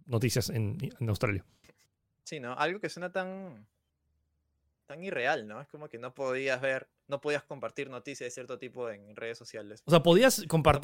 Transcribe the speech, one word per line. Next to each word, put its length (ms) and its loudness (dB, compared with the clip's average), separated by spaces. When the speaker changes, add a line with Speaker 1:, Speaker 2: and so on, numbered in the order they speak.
Speaker 1:
noticias 440 2
en, 280 -2
en 100 0
Australia. 340 0
Speaker 2:
Sí, 140 -10
¿no? 180 -8
Algo 220 0
que 100 -6
suena 220 -8
tan, 560 -8
tan 160 -14
irreal, 440 0
¿no? 140 -12
Es 60 -18
como 220 -16
que 100 -12
no 140 -10
podías 460 0
ver, 300 -2
no 140 -4
podías 220 0
compartir 460 -8
noticias 380 -10
de 40 -8
cierto 260 -10
tipo 320 -8
en 260 -14
redes 220 -8
sociales. 480 -14
Speaker 1:
O 60 2
sea, 120 10
podías 360 8
Speaker 2:
No 80 -8
Speaker 1:
compartir 360 6